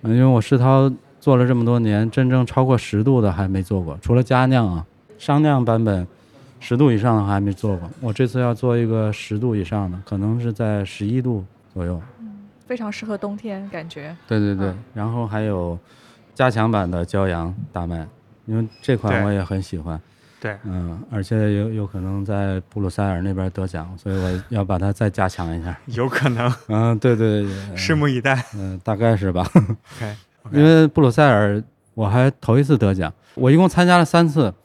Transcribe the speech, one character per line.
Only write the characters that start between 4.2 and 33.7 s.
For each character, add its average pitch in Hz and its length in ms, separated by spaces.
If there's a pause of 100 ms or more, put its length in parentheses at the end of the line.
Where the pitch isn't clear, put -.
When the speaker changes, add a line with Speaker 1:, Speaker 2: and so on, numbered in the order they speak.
Speaker 1:
佳 127 220
酿 127 200
啊， 85 200 (340)
商 147 220
酿 143 220
版 113 200
本 92 240 (540)
十 120 160
度 143 120
以 113 80
上 110 200
的 101 80
还 98 160
没 101 100
做 98 240
过。 85 140 (100)
我 117 140
这 131 120
次 123 140
要 120 140
做 120 240
一 117 100
个 110 240
十 104 260
度 117 160
以 104 80
上 95 300
的， 90 140
可 101 120
能 110 220
是 117 140
在 104 320
十 - 200
一 120 160
度 117 220 (300)
左 90 100
右。 87 180 (200)
Speaker 2:
嗯， 220 80 (360)
非 247 120
常 226 120
适 208 160
合 208 120
冬 202 180
天， 196 340
感 165 180
觉。 151 280 (100)
Speaker 1:
对， 110 140
对， 101 160
对。 98 120
Speaker 2:
嗯。 92 100 (160)
Speaker 1:
然 110 180
后 117 160
还 107 140
有 90 360 (560)
加 127 160
强 110 220
版 98 180
的 87 160
骄 98 220
阳 85 260 (200)
大 87 120
麦， 82 220 (380)
因 110 120
为 113 80 (160)
这 131 140
款 107 300
我 101 80
也 98 100
很 95 180
喜 92 160
欢。 80 220 (400)
Speaker 3:
对。 107 140
对。 101 120
Speaker 1:
嗯， 90 340 (120)
而 107 100
且 95 140 (220)
有， 107 140
有 104 160
可 95 120
能 95 240
在 98 460
布 107 100
鲁 98 80
塞 101 160
尔 95 180
那 98 120
边 92 160
得 92 160
奖， 87 320
所 98 140
以 95 40
我 92 340
要 104 140
把 95 140
它 98 160
再 107 160
加 95 180
强 85 280
一 82 80
下。 87 180
Speaker 3:
<laughs> - 60
有 120 200
可 139 220
能。 120 220 (160)
Speaker 1:
嗯， 113 320
对， 123 160
对， 107 260
对， 101 100 (180)
对。 92 60
Speaker 3:
拭 95 200
目 147 120
以 127 140
待。 131 220 (120)
Speaker 1:
嗯， 95 280
大 110 120
概 113 220
是 95 140
吧。 87 100 (120)
Speaker 3:
OK，OK。 107 600 (360)
Speaker 1:
因 147 120
为 160 240
布 156 140
鲁 131 80
塞 147 160
尔 104 360 (340)
我 110 120
还 127 320
头 113 180
一 143 60
次 139 140
得 98 160
奖， 87 180 (220)
我 127 160
一 143 60
共 180 120
参 180 180